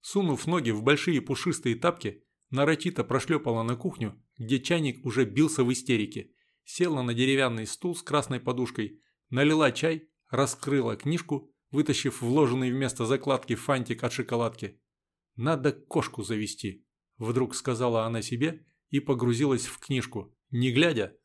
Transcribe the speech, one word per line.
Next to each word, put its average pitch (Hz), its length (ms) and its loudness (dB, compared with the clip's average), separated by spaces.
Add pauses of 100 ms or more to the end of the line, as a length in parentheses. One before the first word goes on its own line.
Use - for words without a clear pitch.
Сунув 170 460 0
ноги 156 240 2
в 107 120 -2
большие 147 380 2
пушистые 131 540 -2
тапки, - 480 -2 (260)
нарочито 151 540 0
прошлепала 123 600 0
на 120 120 0
кухню, 120 460 -6 (160)
где 123 220 0
чайник 147 460 -2
уже 120 200 2
бился 135 380 2
в 120 80 2
истерике, 113 600 -2 (320)
села 160 380 0
на 120 120 -2
деревянный 123 540 2
стул 175 280 -6
с - 60 -12
красной 139 380 -2
подушкой, 120 600 -4 (280)
налила 147 420 4
чай, 160 380 -2 (200)
раскрыла 135 680 0
книжку, 143 580 -4 (180)
вытащив 139 500 0
вложенный 127 500 4
вместо 123 340 -2
закладки 131 500 0
фантик 123 480 -2
от 120 100 -2
шоколадки. 117 680 -4 (540)
«Надо 139 360 0
кошку - 520 -4
завести», 104 640 -6 (320)
вдруг 120 380 0
сказала 117 500 0
она 117 160 -4
себе 143 440 -4 (240)
и 143 100 0
погрузилась 123 680 2
в - 140 -12
книжку, 113 560 -4 (160)
не 123 200 2
глядя 127 520 2